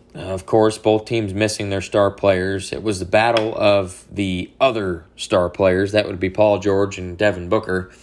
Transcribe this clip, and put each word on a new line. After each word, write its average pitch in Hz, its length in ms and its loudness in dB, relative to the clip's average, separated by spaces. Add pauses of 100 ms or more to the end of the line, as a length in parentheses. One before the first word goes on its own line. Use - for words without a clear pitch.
(140)
uh, - 40 -16
of 95 260 -8
course, 110 320 4
both 110 280 2
teams 110 280 -4
missing 104 380 -2
their 98 100 -2
star 101 300 2
players. 95 640 0
It - 100 -6
was 101 160 -2
the 90 80 -6
battle 110 500 2
of 101 540 0
the 92 400 -4 (100)
other 101 460 -2 (100)
star 90 320 0
players. 95 440 2
That 104 140 2
would 92 140 -8
be 92 80 0
Paul 104 300 4
George 98 400 0
and 90 180 -10
Devin 90 320 -2
Booker. 92 420 -2 (120)